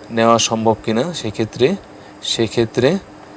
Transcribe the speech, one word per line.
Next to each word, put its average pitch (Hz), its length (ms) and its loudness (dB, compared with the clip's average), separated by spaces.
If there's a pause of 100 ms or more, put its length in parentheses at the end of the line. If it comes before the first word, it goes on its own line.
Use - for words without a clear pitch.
(120)
নেওয়া 113 280 4
সম্ভব 113 360 0 (100)
কিনা, 127 280 -2
সেক্ষেত্রে, 117 640 -2 (460)
সেক্ষেত্রে 120 760 0 (400)